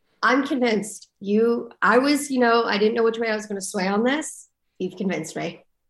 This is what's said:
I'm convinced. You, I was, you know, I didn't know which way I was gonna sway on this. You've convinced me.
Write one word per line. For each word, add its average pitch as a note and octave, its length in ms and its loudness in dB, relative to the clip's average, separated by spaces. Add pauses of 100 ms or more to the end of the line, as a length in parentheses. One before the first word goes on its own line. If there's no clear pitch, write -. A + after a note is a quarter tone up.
(220)
I'm C4 260 0
convinced. A#3 640 -4 (100)
You, A3+ 500 0 (120)
I G#3 160 4
was, C#4+ 340 2
you B3+ 80 0
know, A#3 240 4
I G#3 140 0
didn't G#3+ 180 2
know A#3 80 2
which A3+ 160 0
way A#3 100 -2
I G#3+ 60 0
was G#3 100 -6
gonna G3+ 160 -8
sway F#3+ 260 -4
on G#3 160 2
this. C#4+ 440 -2 (320)
You've F3+ 160 -6
convinced F3 400 -4
me. D#3+ 280 -8 (260)